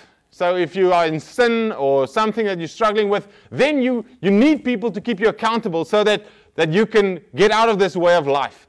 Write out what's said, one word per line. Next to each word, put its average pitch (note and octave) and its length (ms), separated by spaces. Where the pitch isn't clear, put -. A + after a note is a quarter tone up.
So F3+ 260
if F3 180
you F#3 200
are E3+ 100
in D#3 160
sin A3+ 520
or C#3 340
something G#3+ 400
that F#3+ 120
you're E3 100
struggling G#3+ 420
with, G3+ 180
then C4+ 320
you, B3 240
you F3+ 80
need C4+ 340
people A#3 260
to F3+ 120
keep G#3+ 180
you G#3+ 80
accountable G#3 560
so G#3 200
that, G#3 200
that D#3+ 180
you G#3 140
can G3 340
get G#3 160
out A3 180
of G#3+ 100
this F#3+ 160
way F3 220
of D3+ 100
life. C#3 420